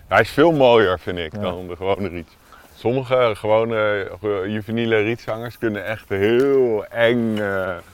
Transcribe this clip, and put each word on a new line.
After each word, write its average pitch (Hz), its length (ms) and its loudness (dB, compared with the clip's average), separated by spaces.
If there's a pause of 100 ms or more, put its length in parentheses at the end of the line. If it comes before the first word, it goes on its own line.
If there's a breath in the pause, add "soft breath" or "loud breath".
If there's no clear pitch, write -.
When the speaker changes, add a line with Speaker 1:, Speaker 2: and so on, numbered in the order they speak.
Speaker 1:
hij 98 140 4
is 110 100 0
veel 165 220 4
mooier, 117 460 4
vind 90 200 -8
ik, 80 140 -8
Speaker 2:
Ja. 104 80 -10
Speaker 1:
dan 90 280 -6
de 87 80 -10
gewone 95 320 -2
riet. 85 280 -12 (380 soft breath)
Sommige 127 600 0
gewone, 107 760 0 (120)
eh, 101 240 -2
juveniele 110 500 -2
rietzangers 113 640 -4
kunnen 104 260 -4
echt 107 240 -10
heel 120 760 2
eng, 117 540 0
eh, 95 360 -4 (200)